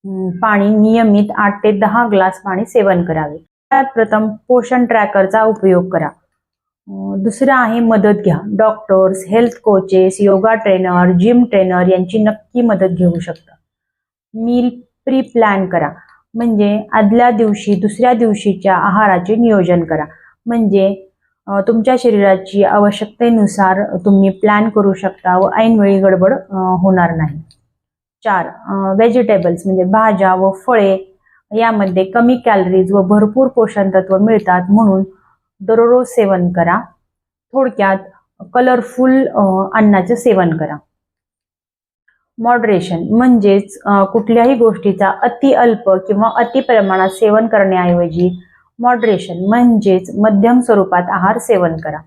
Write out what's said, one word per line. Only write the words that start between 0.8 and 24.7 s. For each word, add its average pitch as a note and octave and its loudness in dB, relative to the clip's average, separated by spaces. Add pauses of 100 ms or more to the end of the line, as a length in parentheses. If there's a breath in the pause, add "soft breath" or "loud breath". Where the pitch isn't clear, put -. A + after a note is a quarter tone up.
आठ G3+ -2
ते G#3+ 2
दहा A3 0
ग्लास F#3+ 0
पाणी G3 -6
सेवन G3 0
करावे. D#3 -6
सगळ्यात - -4 (100)
प्रथम A3 -2 (200)
पोषण B3 0
ट्रॅकरचा G#3 0
उपयोग F#3+ 0
करा. E3 -4 (800)
अ, G3 -10
दुसरा B3+ -2
आहे A#3 -2
मदत G#3+ 2
घ्या. E3 0 (180)
डॉक्टर्स, F#3+ 0
हेल्थ A#3 0 (120)
कोचेस, F#3+ 2
योगा G3+ 2
ट्रेनर, F#3 0
जिम A#3 2
ट्रेनर F#3 0
यांची F#3 0
नक्की G#3+ -4
मदत F#3+ 0
घेऊ F3 0
शकता. - -16 (800)
मील A#3+ -2 (240)
प्री C4 0
प्लॅन G#3 0
करा, E3+ -2 (440 loud breath)
म्हणजे G#3+ -2
आदल्या A3+ 2
दिवशी G#3 0
दुसऱ्या G#3+ -2
दिवशीच्या G3+ 0
आहाराचे G3 0
नियोजन G3 2
करा, D#3 -4 (420 soft breath)
म्हणजे, G3+ -2 (340)
अ, G3 -4
तुमच्या A3+ 0
शरीराची G3 0
आवश्यकतेनुसार G#3 0
तुम्ही G3 4
प्लॅन G#3 0
करू G3+ 0